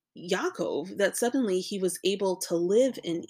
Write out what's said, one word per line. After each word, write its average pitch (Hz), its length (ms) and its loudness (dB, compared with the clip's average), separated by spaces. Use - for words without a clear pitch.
Yaakov 180 800 -2
that 190 200 2
suddenly 240 440 2
he 196 180 -6
was 180 240 0
able 190 340 2
to 180 200 -4
live 208 480 4
in 170 260 -4